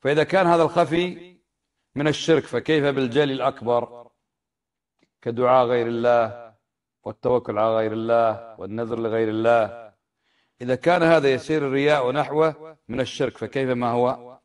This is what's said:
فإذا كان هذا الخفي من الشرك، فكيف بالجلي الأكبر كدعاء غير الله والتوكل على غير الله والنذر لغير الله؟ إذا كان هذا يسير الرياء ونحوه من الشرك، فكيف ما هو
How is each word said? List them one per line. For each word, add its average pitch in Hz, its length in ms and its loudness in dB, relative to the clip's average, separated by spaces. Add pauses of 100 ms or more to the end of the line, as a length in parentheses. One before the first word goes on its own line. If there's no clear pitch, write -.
فإذا 147 240 2
كان 185 220 2
هذا 170 160 4
الخفي 170 720 -2 (580)
من 143 140 -2
الشرك، 151 380 2
فكيف 139 380 -2
بالجلي 135 480 0
الأكبر 120 800 -4 (1120)
كدعاء 123 440 4
غير 120 200 0
الله 117 680 -2 (500)
والتوكل 113 540 -2
على 113 180 2
غير 110 160 -2
الله 113 680 -2
والنذر 110 380 -8
لغير 113 300 -2
الله؟ 113 600 0 (720)
إذا 127 120 -2
كان 170 280 0
هذا 160 300 4
يسير 143 340 -2
الرياء 139 400 0
ونحوه 151 720 -2 (100)
من 123 120 -6
الشرك، 123 380 -4
فكيف 135 320 -6
ما 120 200 -2
هو 123 540 -2